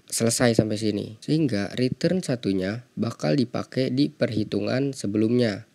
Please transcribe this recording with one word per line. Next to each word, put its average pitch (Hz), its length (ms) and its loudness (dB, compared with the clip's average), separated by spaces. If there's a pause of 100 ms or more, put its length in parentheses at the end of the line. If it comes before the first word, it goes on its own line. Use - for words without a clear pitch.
Selesai 117 560 2
sampai 107 160 2
sini. 107 480 -2
Sehingga 135 560 0
return 170 400 0
satunya 101 720 -2
bakal 139 480 0
dipakai 127 480 -2
di 139 240 0
perhitungan 117 800 -2
sebelumnya. 110 720 0 (100)